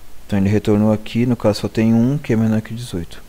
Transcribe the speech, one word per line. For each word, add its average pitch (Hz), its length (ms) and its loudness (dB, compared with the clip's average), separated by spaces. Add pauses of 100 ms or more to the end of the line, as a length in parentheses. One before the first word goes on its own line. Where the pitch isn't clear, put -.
(260)
Então 101 120 -2
ele 98 100 2
retornou 107 440 2
aqui, 110 320 -2
no 123 120 2
caso 104 240 0
só 107 80 -2
tem 113 260 2
um 123 240 2
que - 140 -4
é 110 40 2
menor 110 240 2
que 110 140 -8
dezoito. 107 540 -10